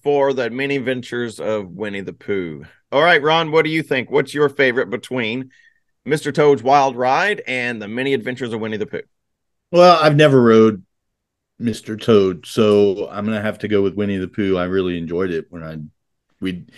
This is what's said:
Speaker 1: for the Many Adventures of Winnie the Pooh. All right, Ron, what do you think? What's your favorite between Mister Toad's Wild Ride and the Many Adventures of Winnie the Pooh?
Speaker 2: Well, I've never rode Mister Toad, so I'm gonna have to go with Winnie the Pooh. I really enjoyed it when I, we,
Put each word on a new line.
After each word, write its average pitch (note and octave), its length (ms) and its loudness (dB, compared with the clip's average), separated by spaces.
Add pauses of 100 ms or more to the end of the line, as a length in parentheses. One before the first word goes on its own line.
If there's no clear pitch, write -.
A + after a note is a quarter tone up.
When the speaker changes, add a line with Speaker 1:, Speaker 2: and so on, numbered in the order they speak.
Speaker 1:
for C#3 280 2
the B2 160 -2
Many C3+ 280 -4
Adventures A#2+ 640 -6
of G2+ 300 -4
Winnie G2 300 -8
the F#2 120 -10
Pooh. E2+ 520 -6 (280)
All C3+ 100 2
right, E3+ 180 6
Ron, D#3+ 300 0
what D#3 140 4
do D#3 80 -4
you D#3+ 100 -2
think? C3 260 -4
What's B2+ 240 0
your D3 160 2
favorite C3 400 0
between A#2+ 640 -6 (540)
Mister D3+ 260 -2
Toad's C#3+ 320 4
Wild C3+ 320 4
Ride C#3 540 0
and B2 340 -4
the G2+ 60 -10
Many C3 260 -2
Adventures B2 380 -4
of A2+ 80 -4
Winnie A2 160 -6
the G2+ 100 -4
Pooh? - 160 -10 (720)
Speaker 2:
Well, F3 280 6
I've D3+ 140 4
never C#3+ 260 6
rode A2 440 4 (760)
Mister A2 380 -8
Toad, G2 500 2
so G2+ 640 2
I'm G#2 140 -10
gonna G#2+ 180 -4
have G#2+ 180 -6
to G#2 80 -6
go G2+ 140 0
with F#2+ 120 -2
Winnie G2+ 240 -4
the F#2 100 -6
Pooh. F#2+ 280 -2
I F2+ 80 -2
really F#2 320 -2
enjoyed E2+ 360 -4
it D#2+ 180 -6
when E2 140 -16
I, D#2+ 140 -14 (640)
we, F2+ 260 -8 (120)